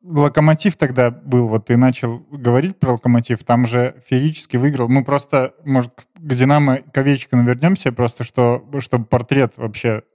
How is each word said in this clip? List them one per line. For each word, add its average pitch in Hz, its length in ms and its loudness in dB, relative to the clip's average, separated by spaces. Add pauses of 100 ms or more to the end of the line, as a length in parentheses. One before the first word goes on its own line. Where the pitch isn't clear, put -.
Локомотив 156 720 2
тогда 127 340 0
был, 123 380 0
вот 110 180 -2
ты 120 100 2
начал 123 440 0 (100)
говорить 139 480 0
про 131 140 0
Локомотив, 120 520 0
там 123 220 2
же 123 420 -4
феерически 139 480 -2
выиграл. 127 320 0
Мы 131 160 2
просто, 139 500 -2 (100)
может, 131 280 -2 (220)
к 147 200 -6
«Динамо» 139 440 2
к - 180 -10
Овечкину 131 480 0
вернёмся, 127 480 0
просто 120 320 -4
что, 120 400 0 (160)
чтобы 123 240 -4
портрет 127 540 0
вообще 110 440 -6 (120)